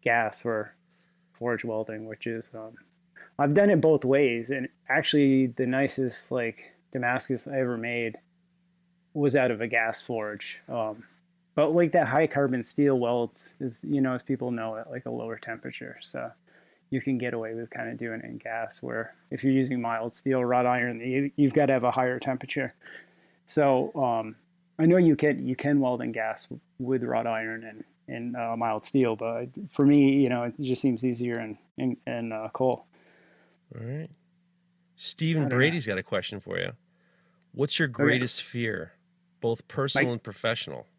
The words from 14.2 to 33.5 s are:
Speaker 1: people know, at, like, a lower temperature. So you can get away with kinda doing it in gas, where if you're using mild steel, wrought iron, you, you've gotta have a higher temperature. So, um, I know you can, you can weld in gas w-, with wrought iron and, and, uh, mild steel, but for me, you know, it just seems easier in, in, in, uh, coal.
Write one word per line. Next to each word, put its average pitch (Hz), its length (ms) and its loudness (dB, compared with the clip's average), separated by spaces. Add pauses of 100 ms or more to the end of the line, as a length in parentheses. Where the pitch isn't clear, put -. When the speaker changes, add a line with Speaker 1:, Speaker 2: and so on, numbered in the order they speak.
Speaker 1:
people 127 300 -4
know, 113 240 -6
at, 113 140 -12
like, 127 160 -10
a 123 40 -8
lower 113 280 -8
temperature. - 640 -12
So - 300 -8 (580)
you 131 100 -2
can 131 180 -2
get 120 160 -4
away 113 200 -6
with 113 160 -8
kinda 117 260 -8
doing 117 240 -6
it - 60 -14
in 120 120 -12
gas, 113 440 -8
where 117 340 -8 (140)
if 135 140 -8
you're 135 80 4
using 127 280 2
mild 117 340 -4
steel, 131 300 0
wrought 123 220 4
iron, 120 340 0
you, 131 360 -2
you've 139 180 4
gotta 139 200 6
have 123 100 2
a 123 80 4
higher 127 280 0
temperature. 131 540 -6 (720)
So, 139 500 2
um, 113 400 -2 (420)
I 160 80 6
know 175 120 8
you 165 180 8
can, 143 300 2
you 127 100 -2
can 143 240 2
weld 123 220 0
in 120 100 -6
gas 110 340 -6
w-, 123 140 -14 (200)
with 127 240 0
wrought 117 220 -2
iron 113 380 -6
and, 110 200 -16 (240)
and, 120 280 -8
uh, 113 200 -4
mild 113 280 -2
steel, 123 320 2
but 117 320 -6 (220)
for 139 160 4
me, 139 360 6
you 131 80 4
know, 120 140 0
it 120 160 -4
just 127 220 -2
seems 123 220 0
easier 120 360 -2
in, 110 180 -10 (200)
in, 127 180 -2 (100)
in, 117 260 -6
uh, 110 220 -8
coal. 127 320 0 (880)